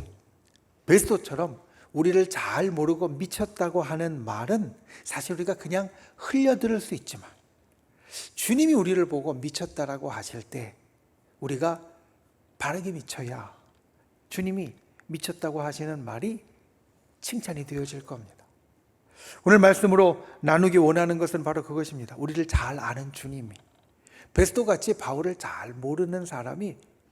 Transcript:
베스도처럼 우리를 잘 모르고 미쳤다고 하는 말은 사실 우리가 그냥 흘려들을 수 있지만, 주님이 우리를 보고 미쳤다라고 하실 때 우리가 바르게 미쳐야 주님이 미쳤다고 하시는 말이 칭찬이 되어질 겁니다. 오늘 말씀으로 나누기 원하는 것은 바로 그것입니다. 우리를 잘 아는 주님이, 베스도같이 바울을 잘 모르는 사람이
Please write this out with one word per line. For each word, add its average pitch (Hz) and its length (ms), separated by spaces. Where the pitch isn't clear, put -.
베스도처럼 170 760
우리를 180 380
잘 185 400
모르고 165 380
미쳤다고 175 720
하는 160 420
말은 117 500
사실 143 300
우리가 175 200
그냥 185 360
흘려들을 247 640
수 - 140
있지만, - 340
주님이 302 380
우리를 180 340
보고 147 280
미쳤다라고 139 760
하실 113 340
때 120 320
우리가 151 440
바르게 175 360
미쳐야 123 640
주님이 185 420
미쳤다고 156 520
하시는 151 420
말이 120 400
칭찬이 160 460
되어질 143 400
겁니다. 113 320
오늘 208 140
말씀으로 190 680
나누기 170 380
원하는 170 400
것은 165 240
바로 151 200
그것입니다. 147 560
우리를 151 280
잘 135 320
아는 135 340
주님이, 131 420
베스도같이 202 600
바울을 160 420
잘 - 360
모르는 170 540
사람이 147 500